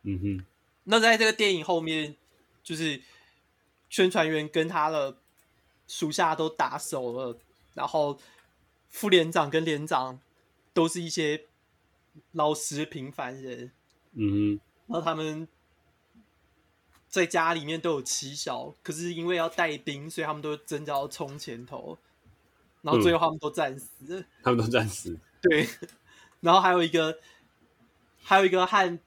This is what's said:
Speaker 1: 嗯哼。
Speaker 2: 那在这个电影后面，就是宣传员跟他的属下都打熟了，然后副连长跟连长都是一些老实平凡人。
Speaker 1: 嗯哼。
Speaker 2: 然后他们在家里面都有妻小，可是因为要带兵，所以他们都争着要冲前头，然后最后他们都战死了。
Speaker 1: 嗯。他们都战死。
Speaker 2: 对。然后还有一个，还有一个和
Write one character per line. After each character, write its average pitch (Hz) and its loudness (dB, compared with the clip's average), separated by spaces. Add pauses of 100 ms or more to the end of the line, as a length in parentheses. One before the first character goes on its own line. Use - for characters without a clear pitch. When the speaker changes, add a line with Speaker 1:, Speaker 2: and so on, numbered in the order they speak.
Speaker 1:
嗯 98 -4
哼。 95 -4 (400)
Speaker 2:
那 220 4
在 226 6
这 220 4
个 220 4
电 208 2
影 160 -2
后 170 0
面， 156 -2 (480)
就 165 -8
是 151 -4 (880)
宣 185 4
传 160 2
员 151 -2
跟 160 2
他 156 0
的 143 -2 (720)
属 151 -6
下 160 2
都 160 -2
打 139 -2
熟 123 -6
了， 127 -8 (380)
然 139 -6
后 143 -2 (680)
副 - -6
连 165 4
长 151 2
跟 160 2
连 151 -2
长 131 -4 (540)
都 165 4
是 175 -4
一 170 -8
些 156 -2 (840)
老 151 0
实 151 -6
平 139 -12
凡 131 -10
人。 123 -12 (420)
Speaker 1:
嗯 104 0
哼。 104 0 (280)
Speaker 2:
然 165 -4
后 - -4
他 160 -2
们 156 -6 (1600)
在 185 2
家 165 0
里 151 -6
面 160 -6
都 170 0
有 139 -2
妻 139 -6
小， 139 -8
可 175 -10
是 170 -6
因 165 -6
为 180 0
要 165 0
带 165 -2
兵， 143 -10
所 160 -8
以 147 -4
他 156 -4
们 151 -6
都 151 -6
争 151 -8
着 147 -6
要 143 -2
冲 143 -10
前 120 -12
头， 139 -14 (840)
然 147 2
后 - 6
最 175 6
后 165 4
他 160 4
们 156 -4
都 151 -4
战 139 -4
死 - -16 (240)
了。 190 -8
Speaker 1:
嗯。 180 -14 (180)
他 123 4
们 117 4
都 113 -2
战 110 2
死。 87 -8 (240)
Speaker 2:
对。 151 4 (760)
然 170 6
后 190 8
还 185 6
有 175 4
一 165 2
个， 160 0 (1040)
还 196 4
有 196 8
一 190 6
个 185 4
和 185 2